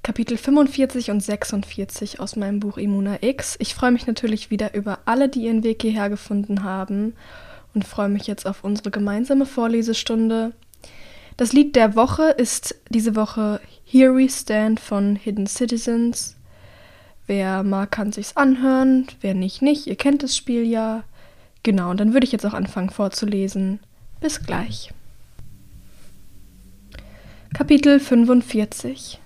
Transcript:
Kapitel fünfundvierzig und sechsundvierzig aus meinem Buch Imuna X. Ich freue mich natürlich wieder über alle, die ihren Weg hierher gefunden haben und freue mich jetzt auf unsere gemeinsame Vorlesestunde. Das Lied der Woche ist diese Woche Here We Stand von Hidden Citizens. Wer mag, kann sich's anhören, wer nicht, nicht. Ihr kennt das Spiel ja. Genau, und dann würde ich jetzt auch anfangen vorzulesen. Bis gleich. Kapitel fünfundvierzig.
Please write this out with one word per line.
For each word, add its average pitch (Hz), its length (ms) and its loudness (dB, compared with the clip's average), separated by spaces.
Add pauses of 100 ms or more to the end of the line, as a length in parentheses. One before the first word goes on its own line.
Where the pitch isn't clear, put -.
Kapitel 233 360 -4
fünfundvierzig 269 720 2
und 208 100 0
sechsundvierzig 202 960 -6
aus 196 160 -10
meinem 202 260 -4
Buch 202 180 -6
Imuna 196 420 -2
X. - 380 -4
Ich - 160 -6
freue 247 160 0
mich 240 160 2
natürlich 226 440 -4
wieder 214 220 -4
über 202 320 -6
alle, 269 240 2
die 269 140 -2
ihren 226 220 0
Weg 226 180 0
hierher 214 260 0
gefunden 202 540 -2
haben 202 520 -4 (600)
und 202 100 0
freue 202 240 -4
mich 202 180 -2
jetzt 202 200 -8
auf - 180 -8
unsere 208 260 -4
gemeinsame 226 540 0
Vorlesestunde. 226 1080 -2 (840)
Das 240 160 0
Lied 285 240 6
der 220 180 6
Woche 302 360 4
ist - 460 -2 (120)
diese 226 260 0
Woche 214 460 -2 (240)
Here 262 320 8
We 262 140 4
Stand 220 500 0
von 202 340 0
Hidden 202 320 -4
Citizens. 233 920 -2 (880)
Wer 190 380 -2
mag, 196 260 -2
kann 208 220 -4
sich's - 220 -10
anhören, 262 720 4 (120)
wer 190 140 -2
nicht, 185 260 -4
nicht. 294 260 2
Ihr 190 100 -4
kennt 285 260 2
das 269 160 -4
Spiel 233 260 -2
ja. 220 400 -2 (580)
Genau, 190 280 0
und 196 100 -2
dann 220 140 4
würde 262 100 6
ich 254 80 -2
jetzt 208 140 -2
auch 214 80 -2
anfangen 190 340 -4
vorzulesen. 196 920 -4 (420)
Bis 302 220 -4
gleich. - 480 -8 (2500)
Kapitel 285 440 6
fünfundvierzig. 240 1300 2